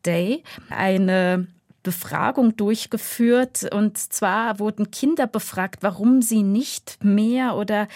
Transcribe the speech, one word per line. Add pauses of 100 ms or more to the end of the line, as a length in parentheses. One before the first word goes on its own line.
Day (260)
eine (380)
Befragung
durchgeführt.
Und
zwar
wurden
Kinder
befragt,
warum
sie
nicht
mehr
oder